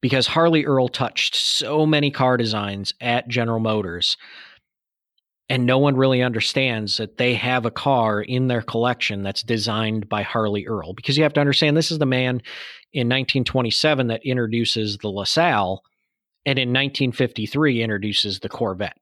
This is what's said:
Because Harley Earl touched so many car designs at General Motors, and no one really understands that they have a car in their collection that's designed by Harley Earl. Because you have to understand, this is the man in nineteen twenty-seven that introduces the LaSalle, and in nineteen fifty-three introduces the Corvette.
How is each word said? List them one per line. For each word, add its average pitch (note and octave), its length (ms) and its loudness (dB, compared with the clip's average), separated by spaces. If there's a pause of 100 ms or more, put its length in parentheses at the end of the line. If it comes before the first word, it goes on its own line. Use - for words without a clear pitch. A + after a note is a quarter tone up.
Because C3 260 2
Harley E3 380 4
Earl C3 240 2
touched - 460 -2
so - 500 0
many D3 260 2
car B2+ 260 2
designs G#2 640 -4
at A#2+ 300 -2
General A#2 320 -2
Motors, G2+ 560 -2 (1300)
and B2+ 160 0
no B2+ 140 4
one C#3+ 160 4
really C3 260 4
understands A#2 760 -2
that A2 200 -8
they B2 160 2
have B2 320 -2
a A#2 60 -2
car A2+ 500 2
in B2+ 260 -2
their A#2+ 140 0
collection A#2 640 -2
that's G2 180 -4
designed A2 680 -2
by G#2 140 -2
Harley G#2 460 -2
Earl. F#2+ 260 -6
Because C#3 240 -2
you D#3 60 4
have D3 100 2
to D3 60 2
understand, D3 360 4
this D#3+ 160 2
is D#3+ 80 -4
the D3 60 2
man B2+ 380 0 (500)
in B2 140 0
nineteen C3 360 0
twenty-seven C3 640 2
that A2+ 180 -4
introduces A2+ 720 0
the G#2+ 100 -6
LaSalle, G2+ 760 0 (640)
and C#3 140 0
in B2 120 0
nineteen C#3 400 0
fifty-three B2 680 0
introduces G#2 580 -2
the - 100 -8
Corvette. F#2+ 520 -4